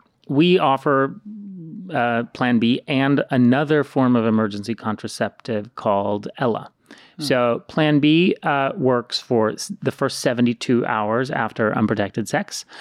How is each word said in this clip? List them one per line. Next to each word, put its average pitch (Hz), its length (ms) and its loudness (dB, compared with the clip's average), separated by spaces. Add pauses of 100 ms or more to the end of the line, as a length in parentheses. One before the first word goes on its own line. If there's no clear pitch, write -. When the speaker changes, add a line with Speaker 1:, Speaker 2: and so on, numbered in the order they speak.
(280)
Speaker 1:
we 175 300 4
offer, 139 640 0 (720)
uh, 120 300 0 (100)
Plan 123 260 0
B 117 280 0
and 139 420 2
another 139 540 4
form 127 320 2
of 113 100 2
emergency 110 480 0
contraceptive 107 1040 -6
called 104 520 -2 (120)
Ella. 120 320 -2 (460)
Speaker 2:
Hmm. 165 60 -10
Speaker 1:
So 123 460 2
Plan 151 300 2
B, 160 440 4
uh, 139 320 0
works 123 460 0
for 110 300 2
s-, - 200 -10 (100)
the 135 100 -2
first - 280 -4
seventy-two 120 640 0
hours 113 460 -2
after 117 460 -2
unprotected 107 500 -2
sex. - 380 -6 (160)